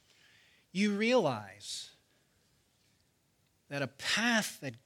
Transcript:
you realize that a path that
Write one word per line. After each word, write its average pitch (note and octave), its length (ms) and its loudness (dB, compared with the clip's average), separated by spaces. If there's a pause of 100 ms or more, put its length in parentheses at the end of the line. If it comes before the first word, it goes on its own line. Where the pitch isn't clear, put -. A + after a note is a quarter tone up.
(720)
you G3+ 240 2
realize C#3 920 0 (1800)
that C#3+ 140 -4
a C3+ 60 -2
path - 760 0
that C3 140 -8 (100)